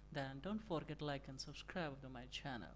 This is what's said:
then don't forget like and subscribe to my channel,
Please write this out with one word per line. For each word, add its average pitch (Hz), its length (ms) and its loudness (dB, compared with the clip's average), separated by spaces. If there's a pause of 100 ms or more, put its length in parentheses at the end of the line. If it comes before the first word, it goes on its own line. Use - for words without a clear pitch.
(120)
then 139 320 0
don't 214 180 2
forget 151 400 2
like 143 260 2
and 135 140 -4
subscribe 147 600 0
to 135 80 -6
my 127 220 -6
channel, 107 440 -2